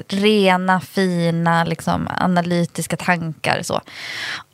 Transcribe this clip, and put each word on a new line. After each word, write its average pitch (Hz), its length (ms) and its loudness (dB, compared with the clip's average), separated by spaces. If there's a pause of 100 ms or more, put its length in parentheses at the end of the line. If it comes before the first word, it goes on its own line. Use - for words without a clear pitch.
rena, 190 720 4
fina, 170 840 0
liksom 165 440 -2 (100)
analytiska 175 800 0
tankar, 165 640 -2
så. - 180 -2 (720)